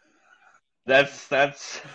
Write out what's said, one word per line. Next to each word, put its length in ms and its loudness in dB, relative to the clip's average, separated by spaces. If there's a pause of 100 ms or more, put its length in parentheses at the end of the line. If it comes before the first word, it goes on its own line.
(880)
That's, 420 0
that's, 520 -2 (140)